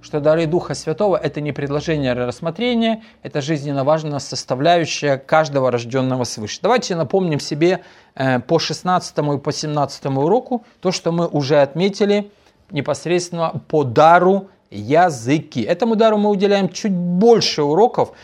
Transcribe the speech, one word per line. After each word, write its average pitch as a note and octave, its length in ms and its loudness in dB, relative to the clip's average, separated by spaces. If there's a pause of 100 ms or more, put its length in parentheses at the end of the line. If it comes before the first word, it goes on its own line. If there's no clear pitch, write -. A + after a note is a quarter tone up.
что - 180 -6
дары E3 280 2
Духа D#3+ 260 -2
Святого — D#3+ 500 -2
это D3+ 180 -4
не D3 100 -6
предложение C#3+ 640 -2
рассмотрения, A3 880 -2 (180)
это - 200 -6
жизненно C#3+ 420 -2
важная D3+ 360 0
составляющая C#3+ 960 -2
каждого C#3 520 0
рожденного B2+ 540 -2
свыше. A2 380 -8
Давайте G#3 340 0
напомним E3 440 0
себе, E3 440 0 (320)
э, C3 240 0
по E3 180 0
шестнадцатому D#3+ 760 -2
и - 20 -4
по C#3+ 140 -6
семнадцатому C#3 720 -4
уроку A#3 420 0 (180)
то, F3+ 100 0
что F3 200 -4
мы E3+ 160 0
уже D3 340 2
отметили G3+ 680 0 (400)
непосредственно E3 960 -4
по D#3 160 0
дару F3 680 6 (220)
языки. C3+ 920 0
Этому F3 340 0
дару G#3+ 220 4
мы G#3 120 2
уделяем G3 400 2
чуть - 240 -4
больше F3 680 2
уроков, D#3+ 520 2 (100)